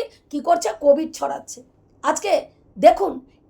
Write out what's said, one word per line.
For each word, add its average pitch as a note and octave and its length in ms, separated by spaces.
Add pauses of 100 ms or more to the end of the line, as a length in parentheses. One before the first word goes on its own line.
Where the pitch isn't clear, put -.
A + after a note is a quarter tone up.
(300)
কি D4 100
করছে, E4+ 400
কোভিড D4 340
ছড়াচ্ছে। - 480 (400)
আজকে D#4 440 (320)
দেখুন D#4+ 420 (300)